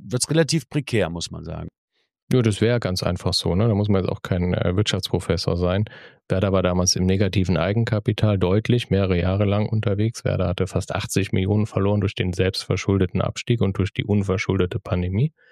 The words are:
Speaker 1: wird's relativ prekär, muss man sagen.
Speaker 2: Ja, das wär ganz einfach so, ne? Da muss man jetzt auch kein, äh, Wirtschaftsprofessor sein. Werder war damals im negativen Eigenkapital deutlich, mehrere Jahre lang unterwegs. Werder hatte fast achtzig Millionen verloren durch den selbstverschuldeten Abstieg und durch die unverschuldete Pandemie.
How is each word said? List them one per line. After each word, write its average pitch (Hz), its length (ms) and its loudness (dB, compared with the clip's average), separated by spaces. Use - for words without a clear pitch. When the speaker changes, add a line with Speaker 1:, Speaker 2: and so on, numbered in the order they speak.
Speaker 1:
wird's - 280 -4
relativ 160 400 0
prekär, 110 400 0
muss 85 220 -8
man 80 140 -12
sagen. 80 240 -8
Speaker 2:
Ja, 127 100 4
das 110 200 2
wär 117 180 4
ganz 92 240 -2
einfach 90 300 -2
so, 87 200 0
ne? 104 140 2
Da 107 80 2
muss 101 140 0
man 98 120 2
jetzt - 100 -2
auch - 100 -6
kein, 90 320 0
äh, 90 220 0
Wirtschaftsprofessor 92 800 -2
sein. 90 300 0
Werder 95 220 2
war 95 120 2
damals 90 320 2
im 92 100 0
negativen 92 520 2
Eigenkapital 104 840 2
deutlich, 107 500 2
mehrere 95 300 2
Jahre 95 260 2
lang 101 240 0
unterwegs. 107 560 -2
Werder 95 220 0
hatte 92 200 -2
fast - 280 -4
achtzig 95 360 -2
Millionen 101 360 0
verloren 101 340 0
durch 104 140 -2
den 92 180 -2
selbstverschuldeten 92 880 0
Abstieg - 400 -2
und 98 160 -2
durch 92 160 -2
die - 120 -4
unverschuldete 95 760 0
Pandemie. 92 520 -2